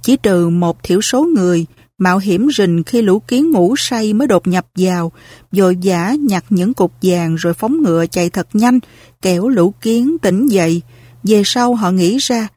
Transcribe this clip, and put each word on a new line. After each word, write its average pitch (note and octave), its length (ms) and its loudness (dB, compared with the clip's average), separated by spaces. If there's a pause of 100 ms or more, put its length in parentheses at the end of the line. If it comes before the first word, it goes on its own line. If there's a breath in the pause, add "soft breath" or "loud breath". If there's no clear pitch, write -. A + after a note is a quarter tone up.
chỉ C4 160 2
trừ F3 320 0
một E3+ 340 -2
thiểu F#3 180 0
số B3+ 220 0
người F3+ 420 0 (320 soft breath)
mạo F#3 200 0
hiểm G3 300 0 (100)
rình E3+ 260 2
khi A#3 180 -2
lũ G3+ 180 2
kiến C#4+ 320 0
ngủ G3+ 260 2
say A3 360 -4
mới B3+ 140 0
đột F#3+ 200 2
nhập F3+ 280 -2
vào, F3+ 360 -2 (400 loud breath)
vội F#3 320 2
vã F#3+ 360 0
nhặt G#3 300 -2
những G3 240 0
cục F#3 280 -2
vàng E3+ 340 0
rồi E3+ 180 -2
phóng C#4+ 300 -2
ngựa E3 220 0
chạy F3 240 -4
thật F3 240 -6
nhanh, A#3+ 260 2 (420 loud breath)
kẻo F#3 280 0
lũ G3+ 320 2
kiến A#3+ 360 0
tỉnh G#3 300 0
dậy. E3+ 340 0 (420 soft breath)
Về G#3 220 4
sau B3 300 0
họ G#3 160 0
nghĩ F#3 260 0
ra A#3 400 -2